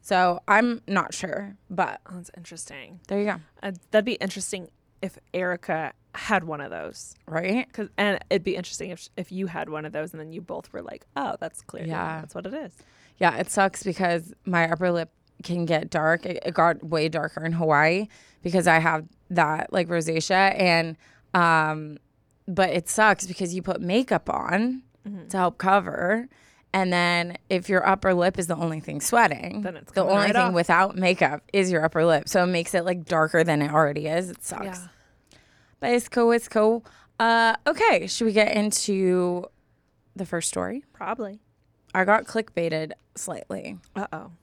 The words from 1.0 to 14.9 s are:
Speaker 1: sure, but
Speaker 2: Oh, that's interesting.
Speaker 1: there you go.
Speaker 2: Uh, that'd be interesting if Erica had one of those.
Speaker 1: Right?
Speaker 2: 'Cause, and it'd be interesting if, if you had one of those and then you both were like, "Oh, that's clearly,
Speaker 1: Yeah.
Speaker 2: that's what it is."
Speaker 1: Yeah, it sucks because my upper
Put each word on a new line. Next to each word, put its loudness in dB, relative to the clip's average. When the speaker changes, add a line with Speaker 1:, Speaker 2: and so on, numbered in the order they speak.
Speaker 1:
sure, -8
but -4
Speaker 2:
Oh, -16
that's -18
interesting. -18
Speaker 1:
there -2
you 0
go. -2
Speaker 2:
Uh, -8
that'd 4
be -2
interesting -8
if -10
Erica -4
had -2
one -8
of -10
those. -12
Speaker 1:
Right? -2
Speaker 2:
'Cause, -8
and 0
it'd 0
be -2
interesting -10
if, -16
if -10
you -4
had -8
one -8
of -10
those -8
and -14
then -16
you -12
both -14
were -12
like, -16
"Oh, -6
that's -12
clearly, -12
Speaker 1:
Yeah. -6
Speaker 2:
that's -18
what -10
it -12
is." -12
Speaker 1:
Yeah, 2
it -4
sucks 0
because -2
my 2
upper 0